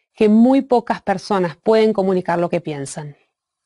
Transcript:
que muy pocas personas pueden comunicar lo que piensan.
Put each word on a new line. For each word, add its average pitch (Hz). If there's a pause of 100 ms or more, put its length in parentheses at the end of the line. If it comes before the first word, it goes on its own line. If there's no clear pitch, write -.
(160)
que 214
muy 240
pocas 240
personas 185
pueden 220
comunicar 185
lo 175
que 170
piensan. 147 (500)